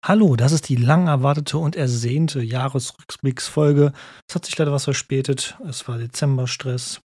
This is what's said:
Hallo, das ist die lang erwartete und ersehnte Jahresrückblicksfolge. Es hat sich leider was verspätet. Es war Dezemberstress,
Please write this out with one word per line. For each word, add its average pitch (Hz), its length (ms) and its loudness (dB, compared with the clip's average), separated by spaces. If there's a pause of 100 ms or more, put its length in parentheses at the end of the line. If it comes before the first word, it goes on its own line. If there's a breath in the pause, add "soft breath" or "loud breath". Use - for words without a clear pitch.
Hallo, 190 280 6
das 127 160 4
ist 151 180 0
die 131 60 2
lang 151 300 4
erwartete 143 520 0
und 165 180 -2
ersehnte 131 640 0
Jahresrückblicksfolge. 135 1500 0 (340 loud breath)
Es - 80 -14
hat 175 120 -4
sich - 100 -8
leider 147 160 0
was 139 120 -2
verspätet. 135 760 -4 (100)
Es - 180 -10
war 120 120 -6
Dezemberstress, 127 1080 -4